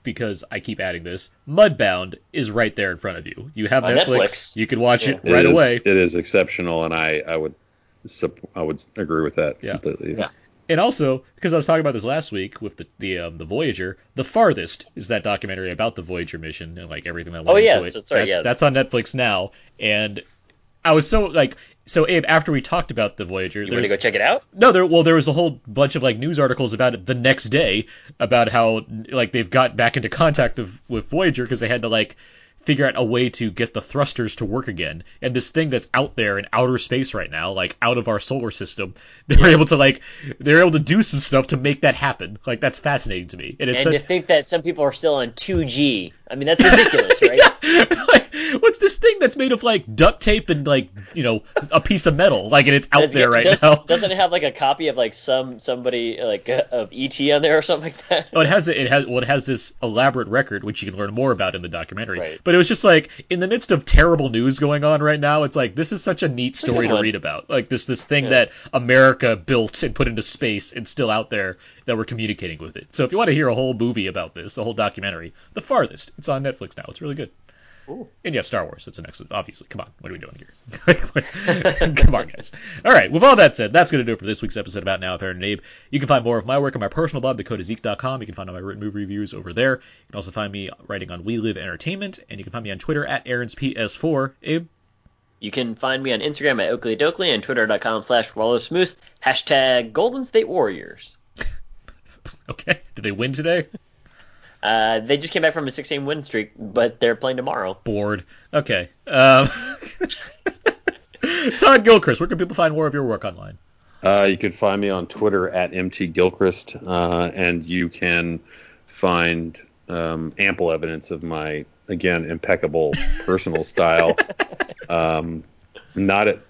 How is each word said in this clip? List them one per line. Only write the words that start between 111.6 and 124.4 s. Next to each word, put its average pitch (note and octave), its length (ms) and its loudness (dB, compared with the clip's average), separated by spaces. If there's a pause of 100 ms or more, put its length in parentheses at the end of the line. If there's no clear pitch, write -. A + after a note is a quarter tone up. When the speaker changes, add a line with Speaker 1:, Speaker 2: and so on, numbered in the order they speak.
Speaker 1:
Gilchrist, G3+ 360 6
where - 80 -2
can E3 100 -4
people F3 180 -6
find D#3+ 180 2
more D#3 140 0
of C3+ 60 -2
your C#3+ 100 -2
work A2 220 -4
online? G2 320 -12 (460)
Speaker 3:
Uh, G2 260 6
you F#2 80 0
can G2 140 -4
find G2+ 280 0
me G2+ 100 -2
on F2+ 180 -4
Twitter G2 420 0
at F2+ 240 -2
M F#2 160 -4
T F2 180 -4
Gilchrist, F2+ 680 0 (120)
uh, F2 460 0
and F2 320 -2
you E2+ 240 -4
can E2+ 500 -2 (480)
find, E2+ 720 -2 (300)
um, D#2+ 500 -6
ample F#2+ 320 0
evidence D#2+ 400 -8
of D#2+ 120 -10
my, D#2 420 -8 (240)
again, E2+ 400 -2
impeccable D#2+ 640 -2 (340)
personal F2 380 -2
style. E2 580 2
Speaker 1:
<laughs> - 40 0 (600)